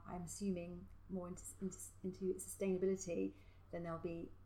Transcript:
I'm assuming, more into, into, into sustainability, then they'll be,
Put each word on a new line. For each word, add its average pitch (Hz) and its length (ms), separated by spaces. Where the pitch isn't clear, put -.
I'm 175 140
assuming, 175 640
more 180 180
into, 180 140
into, 185 180
into 185 360
sustainability, 190 920
then 170 100
they'll 165 160
be, 170 320